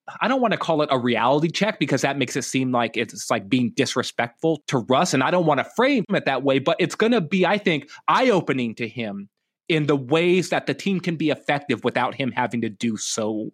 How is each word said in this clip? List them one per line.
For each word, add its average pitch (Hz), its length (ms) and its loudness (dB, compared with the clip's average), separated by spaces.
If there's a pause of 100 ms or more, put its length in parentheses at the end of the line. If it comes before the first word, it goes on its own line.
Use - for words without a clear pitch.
(200)
I 180 80 0
don't 262 140 0
wanna 196 160 2
call 156 240 0
it 147 100 0
a 131 80 2
reality 123 500 2
check 202 300 -2
because 135 220 0
that 139 160 0
makes 131 180 -2
it 135 60 -2
seem 131 320 -2
like 117 240 0
it's, 113 160 -2
it's - 180 -8
like 104 160 0
being 123 300 2
disrespectful 131 920 -2
to 139 120 0
Russ. 139 340 2
And 135 100 2
I 151 80 2
don't 175 140 2
wanna 139 180 2
frame 254 460 2
it 165 160 0
that 139 180 0
way, 135 160 2
but 160 200 0
it's 175 160 0
gonna 226 260 2
be, 175 240 0
I 196 120 2
think, 175 320 -2 (200)
eye-opening 156 680 2
to 117 140 -6
him 101 400 -8 (400)
in 156 160 2
the 147 100 4
ways 165 540 2
that 156 160 -2
the 143 80 0
team 185 260 -2
can 170 160 -4
be 151 140 -2
effective 139 560 -2
without 123 280 0
him 127 200 -4
having 120 260 -2
to 113 100 -2
do 107 280 -4
so 107 560 -6